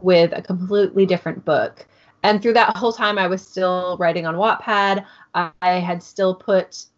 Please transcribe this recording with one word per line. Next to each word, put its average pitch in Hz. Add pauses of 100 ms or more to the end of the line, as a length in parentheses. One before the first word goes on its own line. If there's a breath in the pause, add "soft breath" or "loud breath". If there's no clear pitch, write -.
with 170
a 175
completely 190
different 170
book. 123 (360 soft breath)
And 208
through 226
that 208
whole 226
time, 208
I 190
was 190
still 180
writing 170
on 160
Wattpad. 202 (300 loud breath)
I 170
had 180
still 185
put, - (140)